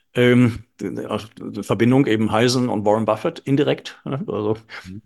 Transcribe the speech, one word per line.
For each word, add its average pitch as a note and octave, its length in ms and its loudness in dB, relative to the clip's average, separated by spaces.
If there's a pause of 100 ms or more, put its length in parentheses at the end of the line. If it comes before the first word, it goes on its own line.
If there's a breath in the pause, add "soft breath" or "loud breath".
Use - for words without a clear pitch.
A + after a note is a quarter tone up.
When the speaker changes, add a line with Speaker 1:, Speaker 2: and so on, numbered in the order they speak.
(160)
Speaker 1:
Ähm, B2 440 4 (200)
die G2+ 840 -8
Verbindung B2 420 2
eben A2 260 0
Hyzon B2 360 2
und G#2 160 -2
Warren G#2+ 200 2
Buffett A2 360 -2
indirekt, C#3 640 -2
ne? C#3 240 -6
Also, G#2+ 280 -2 (300 loud breath)
Speaker 2:
Mhm. F#2+ 200 -14